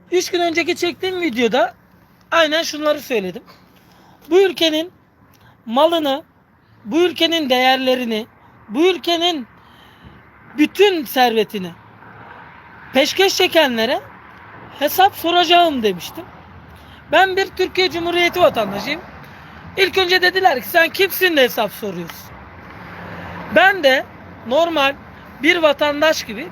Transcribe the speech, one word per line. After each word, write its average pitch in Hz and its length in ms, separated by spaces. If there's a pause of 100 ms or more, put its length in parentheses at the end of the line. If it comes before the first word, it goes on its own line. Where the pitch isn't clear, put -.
(120)
Üç 349 200
gün 359 80
önceki 339 360
çektiğim 359 460
videoda 247 520 (580)
aynen 320 320
şunları 302 380
söyledim. 202 420 (880)
Bu 349 120
ülkenin 330 500 (760)
malını, 302 580 (600)
bu 247 160
ülkenin 330 480
değerlerini, 254 800 (420)
bu 285 180
ülkenin 339 600 (1120)
bütün 330 480
servetini 220 680 (1200)
peşkeş 330 420
çekenlere 285 640 (800)
hesap 370 360
soracağım 339 680
demiştim. 202 420 (840)
Ben 370 240
bir 381 120
Türkiye 370 420
Cumhuriyeti 339 520
vatandaşıyım. 233 600 (760)
İlk 381 200
önce 370 240
dediler 359 400
ki, - 60
"Sen 330 220
kimsin 359 480
de 269 40
hesap 220 300
soruyorsun?" 175 600 (1200)
Ben 370 280
de 269 220 (420)
normal 285 480 (480)
bir 349 140
vatandaş 302 640
gibi 240 280